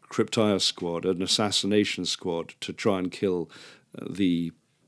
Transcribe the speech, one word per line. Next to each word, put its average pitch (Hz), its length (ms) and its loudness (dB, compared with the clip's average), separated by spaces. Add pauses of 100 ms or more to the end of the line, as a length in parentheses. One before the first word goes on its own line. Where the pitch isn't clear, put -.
Krypteia 107 520 2
squad, 85 440 -2
an 90 160 0
assassination 101 840 2
squad, 85 560 -4
to 95 120 -8
try 98 280 0
and 90 100 -2
kill, 90 400 -2 (500)
uh, - 80 -8
the 85 440 0 (360)